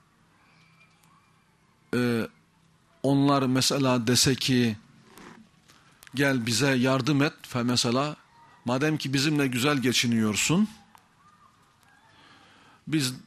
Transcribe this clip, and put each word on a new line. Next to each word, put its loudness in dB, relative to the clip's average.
e, 0
onlar 2
mesela 0
dese 2
ki, 0
"Gel 0
bize 0
yardım 0
et." 0
Fe -6
mesela, -2
madem 0
ki -6
bizimle 0
güzel 0
geçiniyorsun, 0
biz, -2